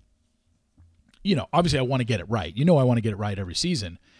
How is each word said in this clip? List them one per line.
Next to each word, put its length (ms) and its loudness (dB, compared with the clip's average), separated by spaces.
You 140 2
know, 160 -4
obviously 280 2
I 40 0
wanna 220 0
get 160 -2
it 80 -14
right. 260 -4
You 80 -2
know 140 6
I 60 4
wanna 180 4
get 100 -2
it 60 -6
right 200 -4
every 160 -6
season. 460 -4